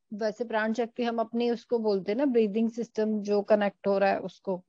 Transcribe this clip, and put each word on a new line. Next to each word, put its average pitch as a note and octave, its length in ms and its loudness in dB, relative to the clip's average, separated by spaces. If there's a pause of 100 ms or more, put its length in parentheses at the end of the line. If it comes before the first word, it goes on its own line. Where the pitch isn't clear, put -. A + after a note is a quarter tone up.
(140)
वैसे G#3+ 300 -4
प्राण A3 280 0
शक्ति A#3 300 -4
हम A#3 160 -2
अपनी A#3 320 0
उसको A#3 280 -2
बोलते G3+ 340 0
हैं G#3+ 40 -2
ना, C#4 80 0
ब्रीदिंग A3+ 460 2
सिस्टम G#3+ 520 -2
जो G3+ 200 0
कनेक्ट G3+ 440 0
हो G3 120 2
रहा G3 120 4
है G3 100 0
उसको। F#3 480 -8